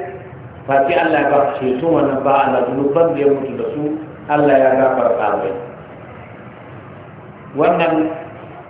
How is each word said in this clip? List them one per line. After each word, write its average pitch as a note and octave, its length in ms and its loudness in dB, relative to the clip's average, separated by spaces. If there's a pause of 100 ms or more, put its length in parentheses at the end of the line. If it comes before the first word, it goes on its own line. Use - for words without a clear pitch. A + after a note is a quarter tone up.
(640)
ba C3+ 240 4
sai C3+ 80 0
Allah D3+ 240 2
ya C#3+ 120 2
ba C#3+ 80 4 (200)
su B2+ 80 -2
ceto B2+ 240 0
wannan C#3 320 2
ba. C#3 240 4
Allah B2 240 0
zunuban C#3+ 440 2
da C#3+ 40 -2
ya C#3+ 80 2
mutu C3+ 320 0
da A2+ 160 -4
su, D3 240 -4 (320)
Allah D3 240 4
ya C3 240 6
gafarta A#2+ 480 2 (160)
mai. - 100 -2 (2000)
Wannan E3 380 2 (760)